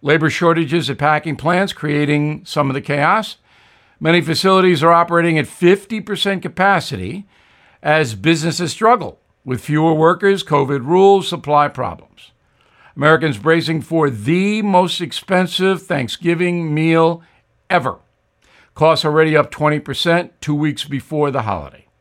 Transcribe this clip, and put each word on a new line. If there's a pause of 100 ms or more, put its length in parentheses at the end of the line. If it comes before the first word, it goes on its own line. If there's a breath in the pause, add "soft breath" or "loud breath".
Labor
shortages
at
packing
plants
creating
some
of
the
chaos. (640 soft breath)
Many
facilities
are
operating
at
fifty
percent
capacity (600 soft breath)
as
businesses
struggle (240)
with
fewer
workers,
covid
rules,
supply
problems. (640 soft breath)
Americans
bracing
for
the
most
expensive
Thanksgiving
meal (480 soft breath)
ever. (720 soft breath)
Costs
already
up
twenty
percent
two
weeks
before
the
holiday. (140)